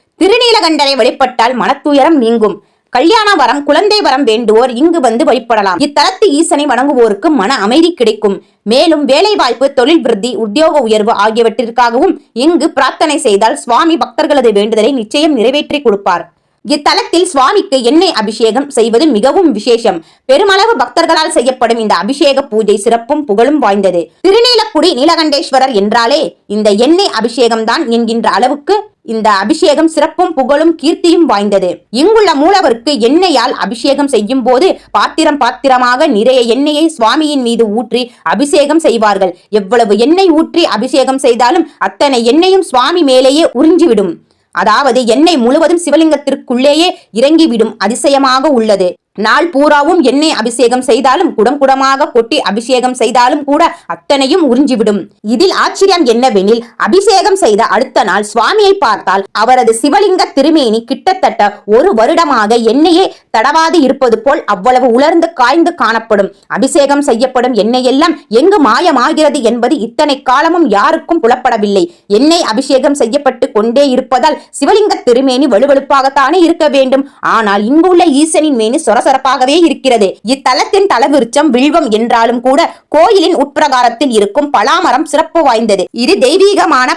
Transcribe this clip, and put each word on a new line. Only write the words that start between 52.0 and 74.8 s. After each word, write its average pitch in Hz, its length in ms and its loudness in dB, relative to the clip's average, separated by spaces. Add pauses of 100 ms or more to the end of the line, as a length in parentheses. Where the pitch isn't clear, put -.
கொட்டி 233 280 0
அபிஷேகம் 247 560 -2
செய்தாலும் 254 480 0
கூட 294 160 0 (260)
அத்தனையும் 277 580 -2
உறிஞ்சிவிடும். 233 540 0 (340)
இதில் 349 200 0 (100)
ஆச்சரியம் 359 400 0 (100)
என்னவெனில் 226 460 2 (260)
அபிஷேகம் 392 560 2
செய்த 220 240 2
அடுத்த 240 380 -2
நாள் 202 260 -2
சுவாமியை 381 520 2
பார்த்தால் 196 420 -2 (180)
அவரது 233 400 2
சிவலிங்க 359 420 2 (100)
திருமேனி 269 480 2
கிட்டத்தட்ட 247 680 -2 (280)
ஒரு 339 180 4
வருடமாக 240 640 0 (140)
எண்ணெயே 330 340 2 (260)
தடவாது 320 500 0
இருப்பது 247 380 0
போல் 285 280 -2
அவ்வளவு 247 440 0
உலர்ந்து 330 420 2
காய்ந்து 285 420 0
காணப்படும். 220 540 -2 (200)
அபிஷேகம் 277 580 0
செய்யப்படும் 247 560 -2
எண்ணெயெல்லாம் 254 540 0 (240)
எங்கு 392 260 2
மாயமாகிறது 294 760 0
என்பது 240 360 0
இத்தனை 269 440 -2
காலமும் 330 460 0
யாருக்கும் 254 540 0
புலப்படவில்லை. 220 640 0 (240)
எண்ணெய் 302 420 2
அபிஷேகம் 277 500 0
செய்யப்பட்டு 262 520 -2
கொண்டே 233 340 0
இருப்பதால் 254 520 0 (120)
சிவலிங்க 392 560 0